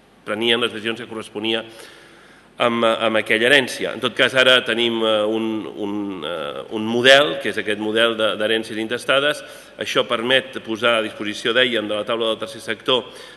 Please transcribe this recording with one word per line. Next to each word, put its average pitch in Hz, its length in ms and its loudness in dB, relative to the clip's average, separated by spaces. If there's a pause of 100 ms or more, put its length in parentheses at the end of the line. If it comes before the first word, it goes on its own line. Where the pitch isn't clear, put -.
(240)
prenien 117 360 0
les 113 120 0
decisions 110 280 -6
que 117 60 -12
corresponia 110 580 -6 (920)
amb, 117 280 2
amb 113 320 2
aquella 110 320 2
herència. 127 440 2
En 113 80 -10
tot 117 140 -4
cas, 127 200 2
ara 131 300 6
tenim, 117 380 0
eh, 110 240 2
un, 110 480 -2
un, 101 500 -6
eh, 73 460 -6
un 110 160 -4
model, 135 560 6
que 113 80 -4
és 101 80 -4
aquest 104 220 -4
model 110 360 2
de, 104 200 0
d'herències 110 420 -2
intestades. 131 640 -2 (340)
Això 120 300 0
permet 120 560 0
posar 113 360 0
a 110 40 0
disposició, 104 500 -4
dèiem, 113 360 2
de 107 80 -4
la 104 80 -4
taula 117 240 -2
del 110 100 -2
tercer 110 220 -10
sector, 117 480 -2 (280)